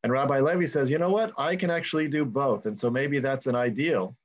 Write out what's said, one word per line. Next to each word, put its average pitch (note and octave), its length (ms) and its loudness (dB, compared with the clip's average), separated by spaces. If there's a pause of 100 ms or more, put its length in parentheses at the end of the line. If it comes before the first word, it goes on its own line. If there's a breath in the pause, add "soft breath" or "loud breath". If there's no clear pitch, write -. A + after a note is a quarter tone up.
And A#2 100 0
Rabbi C#3 280 2
Levi F3 240 2
says, C#3 260 0
"You D#3 80 0
know F3 100 2
what? A3 280 0
I D#3 180 0
can F#3 160 0
actually D#3+ 360 -2
do D3+ 160 0
both." B2 440 0
And G#2+ 100 -6
so A#2+ 140 0
maybe C#3 280 0
that's C3+ 280 -2
an B2 80 0
ideal. B2 680 0